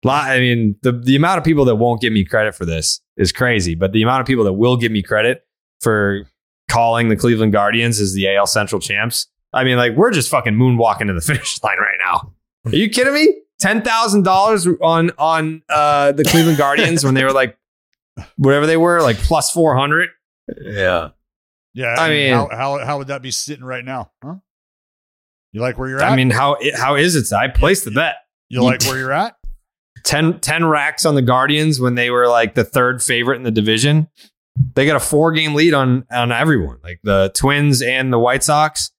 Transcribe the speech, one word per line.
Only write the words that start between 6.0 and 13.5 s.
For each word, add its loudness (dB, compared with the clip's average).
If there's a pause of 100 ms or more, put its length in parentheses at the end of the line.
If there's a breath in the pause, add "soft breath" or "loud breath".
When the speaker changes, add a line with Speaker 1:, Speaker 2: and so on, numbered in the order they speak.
Speaker 1:
calling 0
the 2
Cleveland 0
Guardians 0
as -2
the -2
A 2
L 2
Central -2
champs, -4 (260)
I -2
mean, 2
like, 0
we're 4
just -2
fucking 0
moonwalking 2
to -4
the -4
<laughs> -
finish -4
line -2
right -2
now. -4 (320)
Are -4
you 0
kidding 0
me? 4 (260)